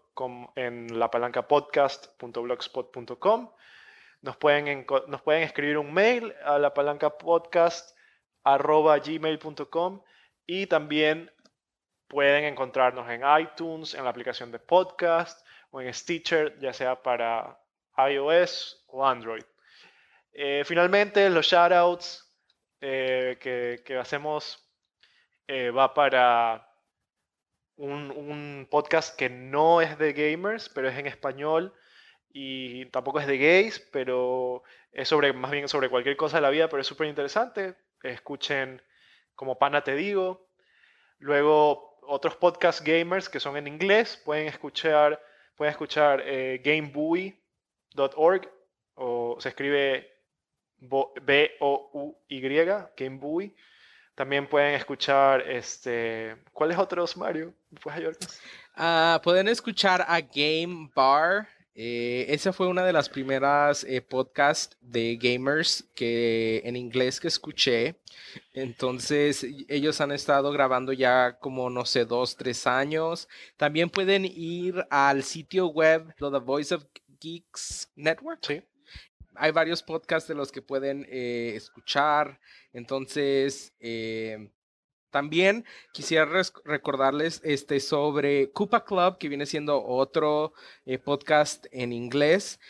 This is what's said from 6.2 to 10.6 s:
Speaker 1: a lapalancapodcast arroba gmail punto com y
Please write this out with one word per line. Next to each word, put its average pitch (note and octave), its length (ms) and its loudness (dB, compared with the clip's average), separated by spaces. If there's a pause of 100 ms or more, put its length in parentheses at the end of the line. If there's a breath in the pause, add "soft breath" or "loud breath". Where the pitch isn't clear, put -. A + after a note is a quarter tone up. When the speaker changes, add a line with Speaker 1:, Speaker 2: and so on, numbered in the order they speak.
Speaker 1:
a D3 160 2
lapalancapodcast D3+ 1400 0 (460 soft breath)
arroba D3+ 560 4
gmail D#3 400 -4
punto D3+ 300 -12
com F#3 320 -4 (440 soft breath)
y F#3+ 220 -6